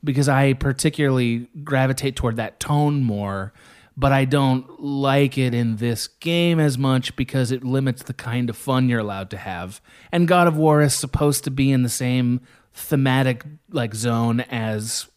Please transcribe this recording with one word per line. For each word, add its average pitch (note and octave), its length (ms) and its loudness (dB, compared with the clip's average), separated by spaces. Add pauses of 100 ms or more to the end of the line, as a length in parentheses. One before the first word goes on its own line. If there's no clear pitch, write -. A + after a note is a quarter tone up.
because C#3 240 2
I C#3 260 4
particularly C3 920 0 (160)
gravitate C3+ 540 0
toward A#2 180 -2
that A2 240 -8
tone D3 460 0
more, G2+ 480 -4 (440)
but C3+ 140 2
I C3+ 140 4
don't C3 580 0
like C#3 560 2
it B2 160 0
in A#2 220 0
this A2+ 320 -4
game E3+ 500 0
as D3 180 2
much C3 380 0
because B2+ 380 -2
it B2+ 100 -4
limits C3 400 -2
the - 120 -12
kind A#2+ 360 -4
of G#2 60 -8
fun B2+ 320 0
you're A#2+ 100 2
allowed G2 320 -6
to G2+ 60 -10
have. F#2 440 -10 (300)
And F3 160 2
God F3 220 6
of D#3 80 0
War D3+ 260 4
is C#3 100 4
supposed D3 520 -2
to C#3 80 -4
be C3+ 180 2
in C3 140 2
the A#2+ 40 -2
same B2 520 0 (340)
thematic, C3 680 0 (260)
like, A#2+ 240 -4
zone A#2 460 0 (100)
as A2 560 -6 (100)